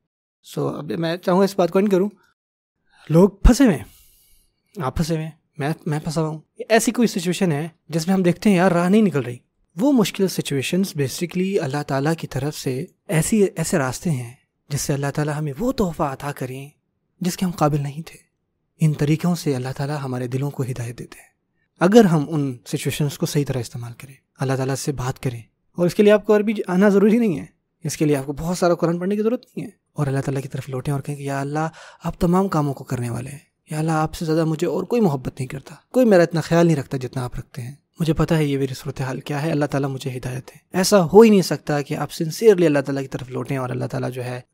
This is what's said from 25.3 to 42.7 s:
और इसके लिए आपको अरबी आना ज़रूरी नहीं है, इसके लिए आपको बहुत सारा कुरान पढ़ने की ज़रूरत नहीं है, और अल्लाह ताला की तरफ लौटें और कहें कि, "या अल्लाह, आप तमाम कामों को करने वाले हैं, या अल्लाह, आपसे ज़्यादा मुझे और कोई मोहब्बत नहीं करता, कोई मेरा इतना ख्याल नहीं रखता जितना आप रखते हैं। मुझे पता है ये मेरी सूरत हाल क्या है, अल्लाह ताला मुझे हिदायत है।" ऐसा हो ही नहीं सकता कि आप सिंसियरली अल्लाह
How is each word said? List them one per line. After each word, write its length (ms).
और 80
इसके 160
लिए 100
आपको 200
अरबी 360
आना 220
ज़रूरी 280
नहीं 180
है, 160
इसके 200
लिए 120
आपको 180
बहुत 240
सारा 160
कुरान 240
पढ़ने 180
की 60
ज़रूरत 260
नहीं 160
है, 120
और 120
अल्लाह 140
ताला 180
की 80
तरफ 200
लौटें 240
और 80
कहें 180
कि, 100
"या 120
अल्लाह, 300
आप 160
तमाम 280
कामों 240
को 120
करने 260
वाले 200
हैं, 160
या 60
अल्लाह, 180
आपसे 280
ज़्यादा 200
मुझे 220
और 180
कोई 160
मोहब्बत 320
नहीं 160
करता, 320
कोई 120
मेरा 180
इतना 180
ख्याल 260
नहीं 100
रखता 220
जितना 260
आप 120
रखते 260
हैं। 160
मुझे 120
पता 240
है 100
ये 120
मेरी 160
सूरत 260
हाल 200
क्या 180
है, 120
अल्लाह 180
ताला 200
मुझे 220
हिदायत 400
है।" 100
ऐसा 240
हो 240
ही 80
नहीं 140
सकता 380
कि 140
आप 140
सिंसियरली 560
अल्लाह 160